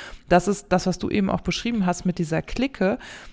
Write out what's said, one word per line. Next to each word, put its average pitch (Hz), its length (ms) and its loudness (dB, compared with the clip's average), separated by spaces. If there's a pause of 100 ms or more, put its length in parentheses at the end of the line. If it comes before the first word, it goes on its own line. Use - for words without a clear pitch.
(280)
das 175 200 6
ist - 220 -2
das, 180 160 2
was 180 120 0
du - 120 -6
eben 196 180 2
auch - 140 -2
beschrieben 214 420 -2
hast 180 220 0
mit 175 120 2
dieser 160 220 0
Clique, 240 580 -2 (340)